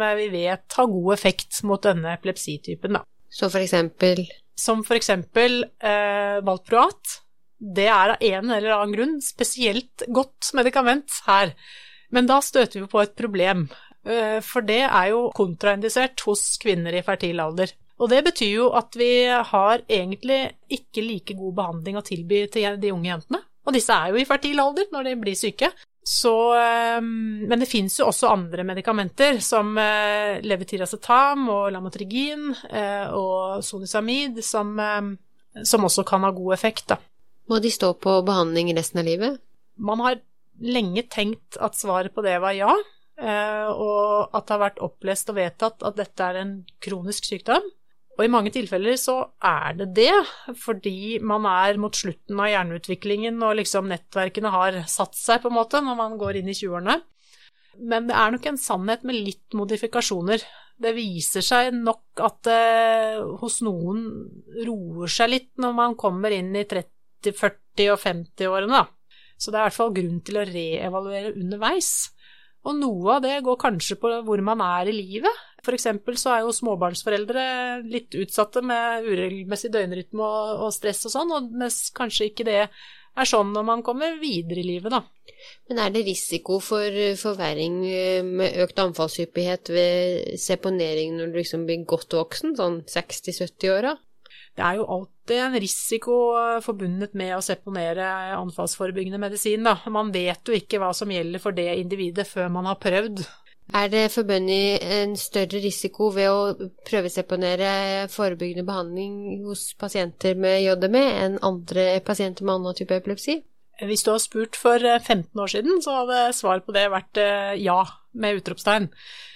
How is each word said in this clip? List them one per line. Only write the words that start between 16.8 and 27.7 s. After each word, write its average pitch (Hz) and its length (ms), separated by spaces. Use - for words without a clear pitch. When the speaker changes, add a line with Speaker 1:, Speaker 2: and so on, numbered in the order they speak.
Speaker 1:
i 175 100
fertil 175 380
alder. 165 320
Og 240 80
det 269 140
betyr 226 320
jo 240 80
at - 240
vi 247 320
har 226 560
egentlig 220 680
ikke 226 380
like 208 320
god 190 160
behandling 180 400
å 208 80
tilby 202 480
til 202 300
de 202 100
unge 175 160
jentene. 180 320
Og 285 120
disse 233 180
er 170 160
jo 202 80
i 262 80
fertil 285 320
alder 285 320
når 277 140
de 262 160
blir 196 180
syke. 240 300
Så, - 300
ehm, 233 880
men 233 140
det 247 80
finnes 196 260